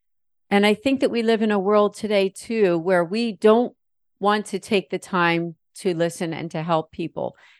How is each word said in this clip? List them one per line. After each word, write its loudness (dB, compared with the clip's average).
And 2
I 4
think -2
that 2
we -2
live 0
in 0
a 0
world 2
today, 0
too, 0
where 2
we -4
don't 2
want 0
to -6
take -2
the -4
time 0
to -2
listen -4
and -10
to -6
help -2
people. -8